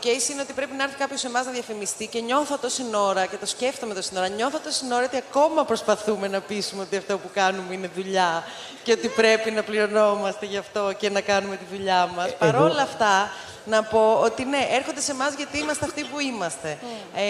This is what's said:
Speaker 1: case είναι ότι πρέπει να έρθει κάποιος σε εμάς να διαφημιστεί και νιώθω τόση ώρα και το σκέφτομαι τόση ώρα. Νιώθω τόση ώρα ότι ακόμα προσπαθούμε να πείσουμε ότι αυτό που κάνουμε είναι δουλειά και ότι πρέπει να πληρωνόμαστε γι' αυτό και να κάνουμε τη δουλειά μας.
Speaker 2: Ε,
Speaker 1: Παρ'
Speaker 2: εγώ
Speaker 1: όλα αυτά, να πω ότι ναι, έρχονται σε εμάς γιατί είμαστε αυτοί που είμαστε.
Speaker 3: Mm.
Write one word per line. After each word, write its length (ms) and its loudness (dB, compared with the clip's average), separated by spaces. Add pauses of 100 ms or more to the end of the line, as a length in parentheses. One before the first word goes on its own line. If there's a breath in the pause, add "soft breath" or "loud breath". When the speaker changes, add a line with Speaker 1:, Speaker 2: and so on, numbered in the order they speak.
Speaker 1:
case 280 0
είναι 100 -6
ότι 120 -8
πρέπει 240 -6
να 60 -2
έρθει 140 -2
κάποιος 240 -4
σε 60 -4
εμάς 200 -2
να 60 -6
διαφημιστεί 540 -6
και 140 -4
νιώθω 380 0
τόση 240 -4 (120)
ώρα 320 2
και 100 -6
το 100 -8
σκέφτομαι 480 -4
τόση 220 -6
ώρα. 120 0
Νιώθω 360 -2
τόση 280 -4
ώρα 120 2
ότι 120 -2
ακόμα 480 4
προσπαθούμε 640 0
να 120 -2
πείσουμε 420 -6
ότι 140 -4
αυτό 220 -2
που 160 -12
κάνουμε 400 0
είναι 220 -6
δουλειά 480 0 (380 loud breath)
και 100 2
ότι 160 2
πρέπει 420 4
να 120 0
πληρωνόμαστε 840 2
γι' 100 -4
αυτό 420 -2
και 120 0
να 100 0
κάνουμε 360 2
τη 80 -10 (120)
δουλειά 400 4
μας. 120 0
Speaker 2:
Ε, 100 -4
Speaker 1:
Παρ' 160 6
Speaker 2:
εγώ 100 6
Speaker 1:
όλα 180 4
αυτά, 480 4 (340 loud breath)
να 180 4
πω 420 4
ότι 200 2
ναι, 260 0
έρχονται 300 0
σε 120 -2
εμάς 220 -2
γιατί 240 -6
είμαστε 260 -2
αυτοί 200 -4
που 160 -6
είμαστε. 600 -4
Speaker 3:
Mm. 380 -10 (120)